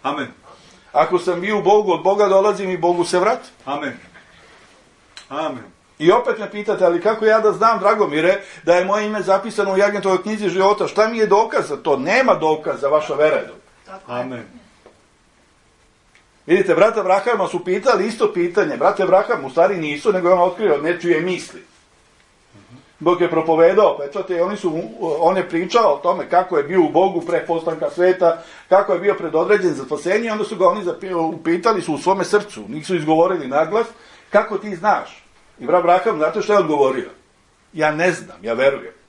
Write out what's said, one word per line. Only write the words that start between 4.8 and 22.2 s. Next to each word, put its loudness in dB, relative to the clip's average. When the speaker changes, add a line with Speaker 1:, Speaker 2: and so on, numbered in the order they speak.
Speaker 1:
Amen. -8
Speaker 2:
I 4
opet 2
me -8
pitate, -2
ali 2
kako 0
ja 4
da 2
znam, 0
Dragomire, 2
da 4
je 2
moje 0
ime -4
zapisano 0
u 0
Jagnjetovoj 0
knjizi -4
života? 2
Šta 2
mi -6
je 2
dokaz 2
za -6
to? 0
Nema 2
dokaza, -2
vaša 0
vera 2
je -4
dokaz. -20
Speaker 3:
Tako -18
je. -6
Speaker 1:
Amen. -10
Speaker 2:
Vidite, 2
brata 4
Abrahama 0
su -6
pitali 0
isto -2
pitanje. -2
Brate 0
Abraham, 2
u -10
stvari 2
nisu, -2
nego 0
je 6
on 4
otkrio 0
nečije -2
misli. -8